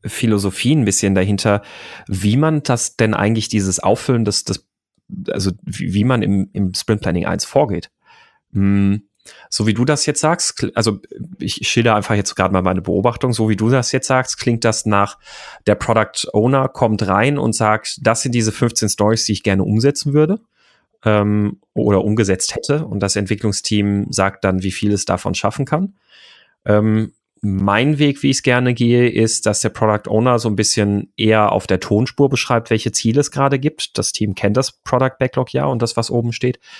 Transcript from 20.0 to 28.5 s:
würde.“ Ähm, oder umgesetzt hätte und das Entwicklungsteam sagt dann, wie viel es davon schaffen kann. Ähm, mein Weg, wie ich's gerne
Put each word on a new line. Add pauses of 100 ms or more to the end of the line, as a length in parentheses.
würde.“ (640)
Ähm, (140)
oder
umgesetzt
hätte
und
das
Entwicklungsteam
sagt
dann,
wie
viel
es
davon
schaffen
kann. (720)
Ähm, (260)
mein
Weg,
wie
ich's
gerne